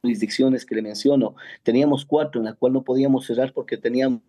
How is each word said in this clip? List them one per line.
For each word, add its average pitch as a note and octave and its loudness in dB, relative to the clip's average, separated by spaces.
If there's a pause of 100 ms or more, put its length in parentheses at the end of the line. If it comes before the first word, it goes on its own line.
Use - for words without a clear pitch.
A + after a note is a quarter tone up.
jurisdicciones A#2+ 0
que - -10
le A2 -2
menciono, A2 0 (280)
teníamos C#3 2
cuatro D3 0
en A2 -4
la A2 -8
cual B2+ 0
no C3 0
podíamos C3+ 2
cerrar B2+ -2
porque - -6
teníamos B2 -2